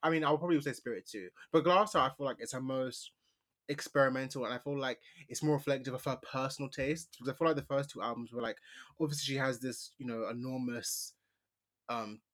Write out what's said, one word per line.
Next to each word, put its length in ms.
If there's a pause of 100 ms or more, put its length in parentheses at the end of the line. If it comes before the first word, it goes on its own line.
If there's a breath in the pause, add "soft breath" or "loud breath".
I 80
mean, 140
I 80
would 80
probably 220
say 120
Spirit 340
too. 220 (220 soft breath)
But 120
Glass 300
Heart, 200
I 40
feel 80
like 140
it's 140
her 80
most 500 (580)
experimental, 760
and 80
I 40
feel 220
like 200 (300 soft breath)
it's 140
more 140
reflective 360
of 120
her 120 (140)
personal 400
taste. 400
Because 200
I 60
feel 100
like 100
the 40 (140)
first 160
two 100
albums 320
were, 80
like, 160 (420 soft breath)
obviously 340
she 60
has 200
this, 400
you 80
know, 200
enormous, 840 (760)
um, 300 (140)